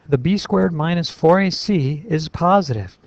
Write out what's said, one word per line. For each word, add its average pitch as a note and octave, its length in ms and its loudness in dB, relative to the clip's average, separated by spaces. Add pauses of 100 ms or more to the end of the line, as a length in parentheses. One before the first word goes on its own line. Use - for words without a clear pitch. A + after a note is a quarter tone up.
the C#3 100 0
b E3 200 0
squared F#3+ 360 0
minus E3 360 -2
four F3 320 4
A F#3+ 80 2
C D3+ 580 -2
is D#3 220 -4
positive. D3+ 760 0